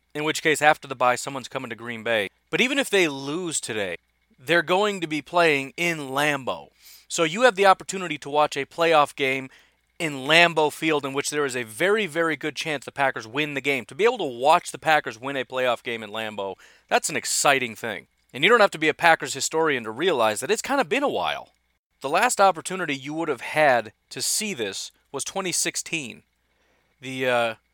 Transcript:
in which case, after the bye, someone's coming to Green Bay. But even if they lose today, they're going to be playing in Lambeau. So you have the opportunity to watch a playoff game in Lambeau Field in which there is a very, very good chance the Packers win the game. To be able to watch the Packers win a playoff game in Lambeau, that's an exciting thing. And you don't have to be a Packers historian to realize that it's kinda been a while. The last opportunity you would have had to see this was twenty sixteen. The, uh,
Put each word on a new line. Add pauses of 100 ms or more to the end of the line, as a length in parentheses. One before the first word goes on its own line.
(160)
in
which
case,
after
the
bye,
someone's
coming
to
Green
Bay. (180)
But
even
if
they
lose
today, (400)
they're
going
to
be
playing
in
Lambeau. (380)
So
you
have
the
opportunity
to
watch
a
playoff
game (480)
in
Lambeau
Field
in
which
there
is
a
very,
very
good
chance
the
Packers
win
the
game.
To
be
able
to
watch
the
Packers
win
a
playoff
game
in
Lambeau, (340)
that's
an
exciting
thing. (260)
And
you
don't
have
to
be
a
Packers
historian
to
realize
that
it's
kinda
been
a
while. (500)
The
last
opportunity
you
would
have
had (180)
to
see
this (200)
was
twenty
sixteen. (800)
The,
uh, (200)